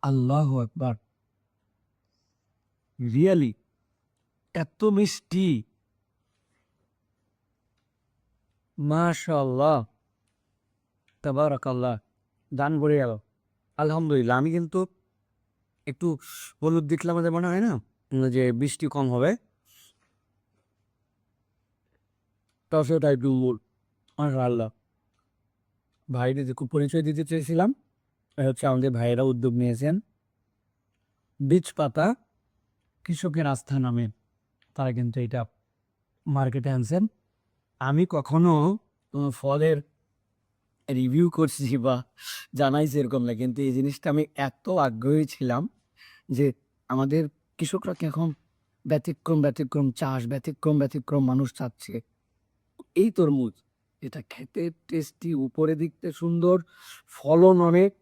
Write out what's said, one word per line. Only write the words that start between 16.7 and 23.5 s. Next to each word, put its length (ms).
দেখলে 280
আমাদের 200
মনে 140
হয় 140
না 200
যে 220
বৃষ্টি 340
কম 240
হবে। 260
তো 140
সেটা 260
একটু 220
হলুদ। 280